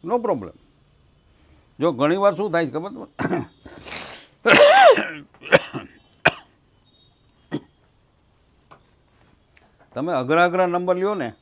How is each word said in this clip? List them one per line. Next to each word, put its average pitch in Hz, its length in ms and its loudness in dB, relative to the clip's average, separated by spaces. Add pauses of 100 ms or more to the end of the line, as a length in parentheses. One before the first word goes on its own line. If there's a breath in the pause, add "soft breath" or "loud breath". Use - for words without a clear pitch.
No 214 120 -4
problem. 160 360 -4 (1300)
જો 160 120 -2
ઘણી 143 240 -2
વાર 196 200 0
શું 196 160 -6
થાય 165 140 -2
છે 131 60 -10
ખબર 165 180 -10
તમને? - 560 -8 (4000 loud breath)
તમે 156 200 -6
અઘરા 143 300 0
અઘરા 180 220 0
નંબર 180 300 -2
લ્યો 196 200 -4
ને 123 260 -8